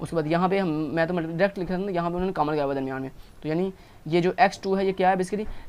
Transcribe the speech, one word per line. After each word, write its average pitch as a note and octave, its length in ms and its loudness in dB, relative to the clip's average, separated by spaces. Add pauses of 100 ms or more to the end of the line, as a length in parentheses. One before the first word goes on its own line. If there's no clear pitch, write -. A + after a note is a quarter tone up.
उसके D#3+ 160 -4
बाद D#3 100 0
यहाँ E3+ 220 2
पे G3 100 2
हम, F#3+ 100 0
मैं D#3 380 0
तो F3+ 80 -2
मल्टी-, E3 240 -2
डायरेक्ट G3 200 2
लिख F3+ 120 -4
रहा F3+ 100 -2
था, G3+ 100 -4
यहाँ E3+ 200 0
पे E3+ 40 -4
उन्होंने F#3 180 0
कॉमन D3+ 200 0
किया D3 120 2
हुआ C#3 100 0
दरमियान C3+ 280 -4
में। C3 80 -8 (320)
तो D3+ 60 -6
यानी F3+ 240 0 (360)
ये E3+ 120 4
जो F3 200 2
एक्स F#3+ 220 4
टू F#3+ 120 0
है F#3+ 120 2
ये F#3+ 60 2
क्या F#3 180 2
है? F#3+ 60 4
basically F#3 300 -2 (220)